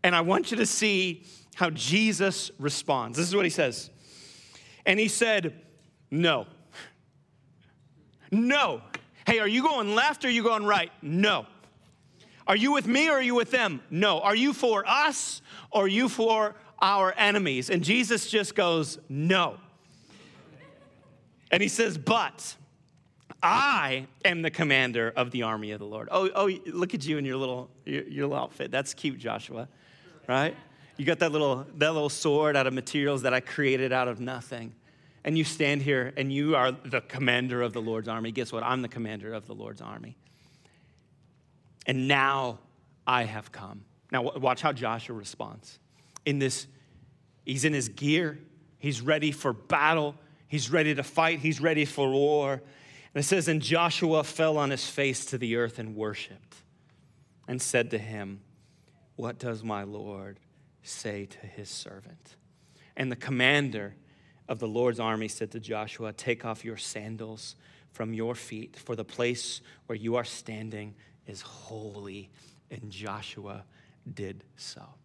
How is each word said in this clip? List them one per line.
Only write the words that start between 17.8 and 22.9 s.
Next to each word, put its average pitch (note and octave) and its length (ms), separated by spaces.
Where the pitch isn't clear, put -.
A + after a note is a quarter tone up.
Jesus A3 440
just G#3 280
goes, E3 420
"No." D#3 500
And F#3 100
he G3+ 80
says, A3 260
"But F3+ 600